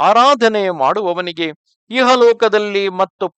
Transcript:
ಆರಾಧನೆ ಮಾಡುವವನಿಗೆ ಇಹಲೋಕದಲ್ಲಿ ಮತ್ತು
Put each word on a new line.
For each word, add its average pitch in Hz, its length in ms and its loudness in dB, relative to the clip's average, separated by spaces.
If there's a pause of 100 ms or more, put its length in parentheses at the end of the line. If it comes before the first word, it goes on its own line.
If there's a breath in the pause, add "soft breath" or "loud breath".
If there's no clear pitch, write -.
ಆರಾಧನೆ 226 640 2 (140)
ಮಾಡುವವನಿಗೆ 175 680 -4 (420)
ಇಹಲೋಕದಲ್ಲಿ 226 960 2
ಮತ್ತು 185 360 -4 (140)